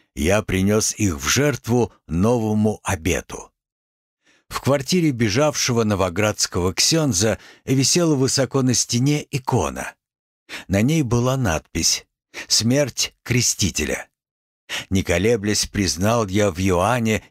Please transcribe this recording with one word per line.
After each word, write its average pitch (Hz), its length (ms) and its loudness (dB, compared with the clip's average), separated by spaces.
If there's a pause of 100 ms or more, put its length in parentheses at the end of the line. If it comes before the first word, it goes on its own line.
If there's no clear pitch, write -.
(140)
я 92 280 2
принес 101 520 0
их 95 220 0
в 69 120 -6
жертву 120 640 0 (140)
новому 107 760 0
обету. 82 680 -4 (960)
В - 120 -8
квартире 143 500 2
бежавшего 117 720 0
новоградского 95 920 0
ксендза 113 640 0 (260)
висела 147 500 2
высоко 131 480 0
на 127 120 2
стене 135 560 0
икона. 76 640 -4 (760)
На 98 140 2
ней 156 200 2
была 120 340 0
надпись 85 720 -2 (400)
«Смерть 123 760 0
крестителя». - 840 -2 (840)
Не 95 120 2
колеблясь, 101 640 0
признал 101 600 0
я 101 240 0
в 80 80 -6
Иоанне 101 720 0